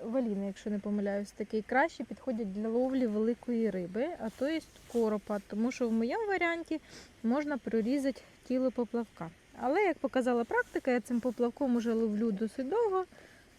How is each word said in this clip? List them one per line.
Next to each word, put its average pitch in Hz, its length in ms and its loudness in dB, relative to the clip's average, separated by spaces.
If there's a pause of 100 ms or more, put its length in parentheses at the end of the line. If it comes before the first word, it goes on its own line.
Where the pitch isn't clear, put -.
в 233 140 -2
Аліни, 208 300 0
якщо 196 220 -6
не 208 100 -2
помиляюсь, 202 520 -2
такі 220 300 -4
краще 269 420 0
підходять 220 500 -6
для 214 140 -4
ловлі 254 400 2
великої 226 600 0
риби, 185 380 -4 (120)
а 220 100 -6
то 269 200 -2
є 320 120 -2 (300)
коропа. 214 560 0
Тому 226 240 0
що 247 180 -2
в - 20 0
моєму 262 360 0
варіанті 339 540 0 (420)
можна 285 340 2
прорізати 254 640 0 (260)
тіло 254 240 2
поплавка. 226 580 -4 (320)
Але, 302 200 2
як 370 160 2
показала 240 460 2
практика, 370 480 0
я 247 80 2
цим 240 200 -2
поплавком 240 560 0
уже 233 180 0
ловлю 226 380 2
досить 226 380 -2
довго, 381 360 2 (540)